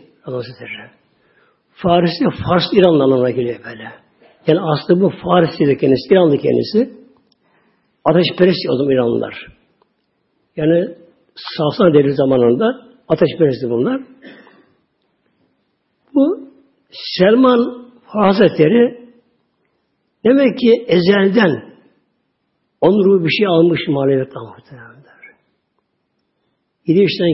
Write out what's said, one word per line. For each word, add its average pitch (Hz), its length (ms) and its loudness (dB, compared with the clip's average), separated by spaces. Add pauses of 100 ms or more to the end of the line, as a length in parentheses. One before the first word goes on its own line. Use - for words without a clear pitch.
(260)
Allah 127 120 -10
Hazretleri. - 600 -16 (840)
Farisi, 175 400 0
Fars, 175 400 -2 (100)
İranlı 170 300 4
anlamına 127 280 0
geliyor 120 340 -6
böyle. 110 240 -18 (580)
Yani 160 120 0
aslı 175 420 -2
bu 185 80 2 (140)
Farisi'de 160 540 0
kendisi, 135 240 0 (100)
İranlı 170 260 4
kendisi. 135 560 -2 (1120)
Ateşperest 175 640 0
o 127 80 -2
zaman 139 160 -2
İranlılar. 117 540 -4 (1080)
Yani 170 400 0 (400)
Sasani 165 580 0
devri 143 200 4
zamanında 131 520 2 (420)
ateşperestti 135 600 -2
bunlar. 180 320 -4 (2250)
Bu 294 340 0 (420)
Selman 240 1000 0 (140)
Hazretleri 202 1040 2 (1160)
demek 262 340 2
ki 233 300 2
ezelden 190 880 0 (1080)
onun 190 240 2
ruhu 190 200 2
bir 151 120 -2
şey 208 100 0
almış 170 400 2
maneviyattan 135 560 -2
muhtemelenler. 117 760 -20 (1700)
Yedi 170 140 2
yaşından 175 340 0